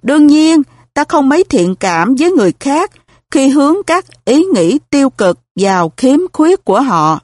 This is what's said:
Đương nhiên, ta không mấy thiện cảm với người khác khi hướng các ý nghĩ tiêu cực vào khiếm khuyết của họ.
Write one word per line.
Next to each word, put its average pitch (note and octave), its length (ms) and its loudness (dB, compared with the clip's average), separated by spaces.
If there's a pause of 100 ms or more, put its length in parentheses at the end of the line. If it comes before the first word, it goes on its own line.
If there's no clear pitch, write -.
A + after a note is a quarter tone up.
Đương D4 240 2
nhiên, D#4 360 2 (320)
ta C#4+ 100 -2
không D4 240 0
mấy D#4+ 160 2
thiện F#3 320 -2
cảm F3+ 380 -2
với D#4+ 180 0
người G#3 280 2
khác D#4 300 -4 (400)
khi C4+ 180 0
hướng C#4+ 280 0 (100)
các - 380 -6
ý D4 200 2
nghĩ A#3+ 340 0 (120)
tiêu C#4 200 0
cực F3+ 280 -2 (220)
vào F#3 360 -2
khiếm C4+ 220 0 (140)
khuyết E4 320 0
của G3+ 160 0
họ. D#3+ 440 -2